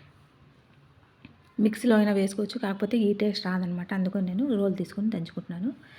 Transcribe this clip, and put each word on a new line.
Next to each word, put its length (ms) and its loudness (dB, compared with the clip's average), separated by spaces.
మిక్సీలో 380 4
అయినా 140 4
వేసుకోవచ్చు, 480 0
కాకపోతే 380 -2
ఈ 160 4
టేస్ట్ 320 -2
రాదనమాట, 480 -2
అందుకని 320 0
నేను 300 0
రోల్ 220 2
తీసుకొని 320 -2
దంచుకుంటున్నాను. 640 -6